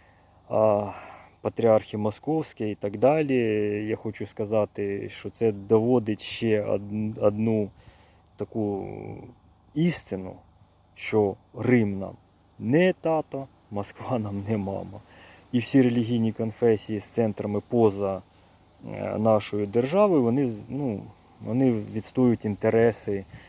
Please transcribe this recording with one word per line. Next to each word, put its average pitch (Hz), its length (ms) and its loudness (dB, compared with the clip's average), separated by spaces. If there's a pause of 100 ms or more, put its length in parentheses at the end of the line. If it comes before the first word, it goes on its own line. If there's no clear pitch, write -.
(480)
а, 104 420 2 (500)
патріархи 110 560 2
московські 110 720 -4
і 101 40 -6
так 101 240 -8
далі, 139 380 2 (520)
я 110 80 -2
хочу 107 300 -8
сказати, 104 840 -4
що - 220 -12
це 113 220 0
доводить 110 680 2
ще 107 400 0
од-, 107 560 -4
одну 107 520 2 (680)
таку 101 520 -4 (880)
істину, 101 600 -4 (600)
що 104 420 0 (180)
Рим 113 440 2
нам 95 180 -10 (420)
не 156 340 2
тато, 151 540 -4 (240)
Москва 110 480 -6
нам 101 300 -6
не 113 80 0
мама. 95 440 -6 (520)
І 123 60 2
всі 131 240 4
релігійні 117 500 2
конфесії 110 680 0
з - 60 -10
центрами 104 640 -2
поза, 101 540 2 (680)
е, 101 260 -6
нашою 104 480 2
державою, 143 560 4
вони 123 240 2
з-, 107 220 -6
ну, 123 340 -4 (380)
вони 120 320 2
відстоюють 107 720 0
інтереси 110 800 0 (240)